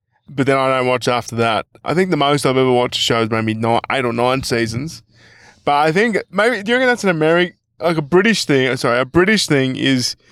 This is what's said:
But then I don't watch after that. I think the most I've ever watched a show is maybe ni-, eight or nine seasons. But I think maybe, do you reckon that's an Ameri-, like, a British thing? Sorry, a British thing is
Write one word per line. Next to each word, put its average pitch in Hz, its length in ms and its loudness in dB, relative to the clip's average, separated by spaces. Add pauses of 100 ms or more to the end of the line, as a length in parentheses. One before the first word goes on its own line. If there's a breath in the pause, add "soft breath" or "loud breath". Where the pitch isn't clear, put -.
(280)
But 139 180 -2
then 135 120 2
I 131 100 0 (100)
don't 127 100 0
watch 127 200 0
after 117 300 -4
that. 113 300 0 (180)
I - 80 -2
think 185 180 0
the 160 60 0
most 143 280 0
I've 131 120 2
ever 131 140 2
watched 123 260 0
a - 40 -4
show 117 200 0
is 113 80 -2
maybe 110 240 -2
ni-, 113 260 0 (120)
eight 131 120 -2
or 120 80 0
nine 127 320 0
seasons. 117 600 -6 (600 soft breath)
But 143 140 0
I 156 140 2
think 202 260 0 (140)
maybe, 208 300 0
do 208 100 -4
you 247 60 2
reckon 262 100 2
that's 247 160 0
an 180 140 0
Ameri-, 165 360 2 (260)
like, 160 180 0
a 160 40 -4
British 202 440 2
thing? 131 320 2
Sorry, 123 220 0
a 131 60 0
British 185 420 2
thing 131 280 0
is 131 400 0 (160 soft breath)